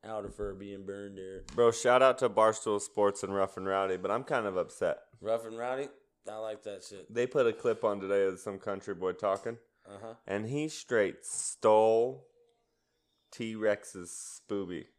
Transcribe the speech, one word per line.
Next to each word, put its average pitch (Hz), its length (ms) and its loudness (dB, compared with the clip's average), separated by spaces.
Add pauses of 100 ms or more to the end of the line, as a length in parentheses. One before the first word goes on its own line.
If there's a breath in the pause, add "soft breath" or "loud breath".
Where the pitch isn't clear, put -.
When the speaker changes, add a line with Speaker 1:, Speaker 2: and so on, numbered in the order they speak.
Speaker 1:
Outer 104 260 -6
fur 101 240 -6
being 98 320 -12
burned 98 320 -10
there. 95 240 -12 (140)
Speaker 2:
Bro, 117 160 6
shout 123 280 4
out 131 180 6
to 127 120 2
Barstool 110 500 4
Sports 101 440 0
and 95 100 -4
Rough 98 220 0
and 92 100 -8
Rowdy, 95 300 0
but 90 160 -4
I'm 120 100 0
kind 127 240 -2
of 95 100 -2
upset. 85 420 -2 (220)
Speaker 1:
Rough 113 240 -2
and 113 140 -12
Rowdy? 131 300 -6 (420)
I 107 60 -12
like 110 260 -8
that 101 220 -12
shit. 98 280 -18
Speaker 2:
They 120 140 2
put 127 220 4
a 110 40 2
clip 117 300 0
on 104 160 2
today 98 280 2
of 92 120 -2
some 98 220 -10
country 98 340 -6
boy 90 200 -4
talking. 107 440 -2 (260)
Speaker 1:
Uh-huh. 101 300 -16 (100)
Speaker 2:
And 104 220 -2
he 147 220 -4
straight - 560 0
stole 113 1040 2 (1040)
T-Rex's 107 1160 -4
Spooby. 95 360 -4 (140)